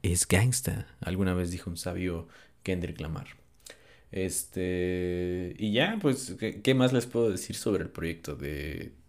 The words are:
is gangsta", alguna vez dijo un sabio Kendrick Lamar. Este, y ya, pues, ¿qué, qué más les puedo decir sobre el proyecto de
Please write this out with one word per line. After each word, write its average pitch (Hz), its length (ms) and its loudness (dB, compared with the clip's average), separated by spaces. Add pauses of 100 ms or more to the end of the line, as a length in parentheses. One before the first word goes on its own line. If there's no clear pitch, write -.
is 87 260 2
gangsta", 104 580 4 (140)
alguna 92 340 0
vez 90 160 0
dijo 90 200 -6
un 85 80 -6
sabio 87 500 -4 (340)
Kendrick 87 380 -2
Lamar. 78 260 -6 (840)
Este, 90 1500 -2
y 107 140 0
ya, 175 280 2
pues, 127 380 0
¿qué, 104 240 -4
qué 131 120 6
más 127 180 6
les 120 140 4
puedo 117 240 4
decir 95 260 -4
sobre 95 260 2
el 82 80 -6
proyecto 80 460 -6
de 71 560 -6 (160)